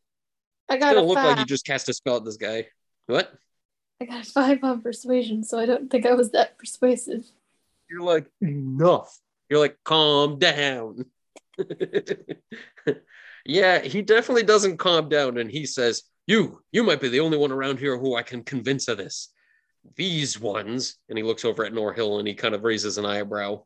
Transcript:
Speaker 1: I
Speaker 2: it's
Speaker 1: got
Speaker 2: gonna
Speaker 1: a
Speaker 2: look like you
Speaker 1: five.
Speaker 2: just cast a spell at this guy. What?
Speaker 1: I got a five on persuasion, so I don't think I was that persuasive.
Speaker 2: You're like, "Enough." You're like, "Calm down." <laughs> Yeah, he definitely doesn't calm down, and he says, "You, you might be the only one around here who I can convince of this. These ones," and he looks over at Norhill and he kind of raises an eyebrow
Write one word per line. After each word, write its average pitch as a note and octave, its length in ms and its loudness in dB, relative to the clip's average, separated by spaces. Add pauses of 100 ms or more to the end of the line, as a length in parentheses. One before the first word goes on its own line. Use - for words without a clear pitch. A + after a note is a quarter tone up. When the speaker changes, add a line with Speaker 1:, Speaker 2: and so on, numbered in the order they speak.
(680)
Speaker 1:
I C4+ 60 2
Speaker 2:
it's C4 80 0
Speaker 1:
got C#4+ 100 6
Speaker 2:
gonna - 100 8
Speaker 1:
a E3 60 4
Speaker 2:
look F#3 60 4
like C4+ 220 4
you A3 40 -2
Speaker 1:
five. - 60 -4
Speaker 2:
just C3+ 180 -4
cast C3+ 240 -2
a A#2+ 60 -4
spell B2 220 -2
at A2 80 -6
this G#2+ 120 -10
guy. A2 320 -6 (380)
What? F3+ 280 -2 (640)
Speaker 1:
I B3 60 -10
got A#3+ 220 -12
a - 40 -18
five C4+ 320 4
on B3 200 -2
persuasion, A3+ 600 -2
so A#3 140 -6
I A3+ 80 -2
don't B3+ 240 -2
think A#3+ 160 2
I B3 80 6
was A#3+ 160 4
that - 300 0
persuasive. B3 720 -2 (580)
Speaker 2:
You're F3 120 -12
like, E3 260 2 (140)
"Enough." C#3+ 760 0 (340)
You're D3 100 2
like, D3 240 2
"Calm D3 560 2
down." C3+ 680 0 (520)
<laughs> F#3 80 -4 (1800)
Yeah, F3+ 340 4
he D#3 220 -4
definitely A#3 420 4
doesn't G3 340 4
calm D#3+ 320 2
down, C3+ 280 2
and A2+ 140 -4
he D3 140 -8
says, A#2+ 380 -2 (240)
"You, G3+ 340 0 (100)
you A3+ 120 2
might D#3 180 2
be C3 80 -2
the B2 100 2
only D#3 180 2
one C#3+ 140 2
around C3+ 260 -4
here C3 200 -2
who B2+ 180 -2
I A#2 80 -2
can B2 200 -12
convince B2+ 440 -4
of A2+ 100 -4
this. - 360 -12 (640)
These D3+ 420 -4
ones," A2 560 -6 (140)
and A2 80 -6
he A2 80 -4
looks A2 180 -2
over A2 220 -2
at G#2 80 -8
Norhill G#2 460 -2
and G#2+ 80 -4
he G2+ 80 -6
kind G#2+ 200 -2
of G#2 80 -6
raises G#2 340 -2
an G#2 80 -4
eyebrow G#2 600 -6